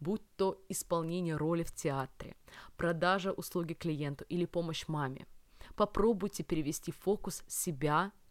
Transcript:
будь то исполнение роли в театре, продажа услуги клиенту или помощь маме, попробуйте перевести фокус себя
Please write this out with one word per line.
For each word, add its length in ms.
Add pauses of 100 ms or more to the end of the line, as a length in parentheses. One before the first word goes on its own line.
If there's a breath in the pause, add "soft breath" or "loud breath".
будь 220 (140)
то 320
исполнение 680
роли 260
в 100
театре, 640 (420 loud breath)
продажа 540
услуги 440
клиенту 540
или 160
помощь 440
маме, 380 (500 loud breath)
попробуйте 640
перевести 480
фокус 560
себя 640 (200)